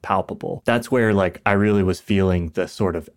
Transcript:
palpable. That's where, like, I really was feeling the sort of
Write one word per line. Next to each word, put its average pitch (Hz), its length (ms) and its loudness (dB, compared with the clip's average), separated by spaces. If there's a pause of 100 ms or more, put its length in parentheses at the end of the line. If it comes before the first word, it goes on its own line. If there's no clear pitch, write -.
palpable. - 600 -4
That's 117 260 0
where, 113 220 4
like, 92 320 0
I 101 80 4
really 101 300 2
was 92 160 0
feeling 92 500 0
the 87 180 -4
sort 90 280 -2
of 80 220 -8